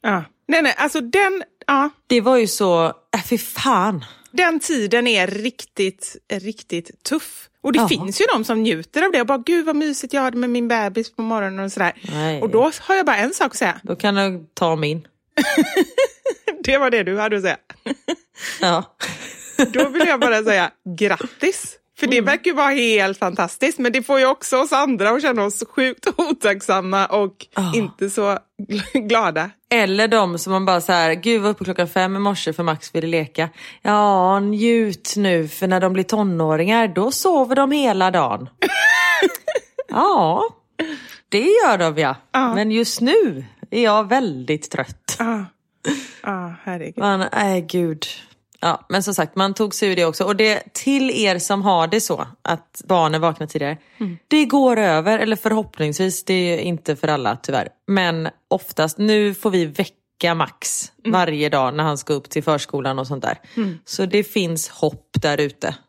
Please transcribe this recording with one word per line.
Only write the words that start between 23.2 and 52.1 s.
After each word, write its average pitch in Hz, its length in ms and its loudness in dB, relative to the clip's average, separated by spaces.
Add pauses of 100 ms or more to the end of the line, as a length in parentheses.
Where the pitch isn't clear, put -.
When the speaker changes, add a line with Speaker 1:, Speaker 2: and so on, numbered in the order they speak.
Speaker 1:
Men 240 140 0
det 254 100 0
får 277 160 2
ju 262 80 4
också 262 320 0
oss 285 140 0
andra 269 380 2
att 262 120 0
känna 247 220 0
oss 208 240 -4
sjukt 262 380 -2 (100)
otacksamma 196 880 0
och 196 400 -2 (100)
Speaker 2:
Ja. 185 180 -2
Speaker 1:
inte 101 360 -4
så 101 280 -2 (300)
gl-, 208 400 -4
glada. 190 420 0 (220)
Speaker 2:
Eller 214 360 2
de 196 300 2
som 185 140 -4
man 190 140 0
bara 180 140 4
så 170 120 -2
här, 165 220 4
gud, 208 280 0
var 202 80 2
uppe 196 140 -6
klockan 175 240 -2
fem 190 280 0
i - 20 -4
morse 202 340 -2
för 170 100 -6
Max 156 320 -4
ville 165 120 -2
leka. 165 420 -2 (340)
Ja, 202 580 4
njut 214 760 0
nu, 180 320 2
för - 180 -4
när 185 140 2
de 185 120 2
blir 185 120 0
tonåringar, 185 840 2
då 185 220 0
sover 269 460 2
de 277 160 4
hela 208 380 2
dagen. 139 440 0
<laughs> 554 1300 0
Ja, 240 540 2 (840)
det 202 160 0
gör 359 340 4
de, 160 200 0
ja. 139 180 0 (160)
Speaker 1:
Ja. 254 220 0
Speaker 2:
Men 214 160 0
just 226 300 0
nu 247 440 2 (260)
är 226 120 0
jag 214 260 2
väldigt 151 640 -2
trött. - 480 -8
Speaker 1:
Ja. 226 260 -2 (800)
Ja, 180 320 -8 (100)
herregud. 175 340 -10
Speaker 2:
Man, 196 340 0
nej, 190 300 0
gud. 160 420 -2 (560)
Ja, - 280 -2
men 190 140 0
som 196 120 -4
sagt, 160 220 -2
man 196 180 0
tog 208 200 -2
sig 208 160 0
ur 180 60 0
det 175 80 2
också. 160 200 0
Och 202 120 0
det, 214 380 0
till 269 360 0
er 196 280 0
som 196 240 -2
har 180 240 4
det 208 140 0
så, - 260 -4 (160)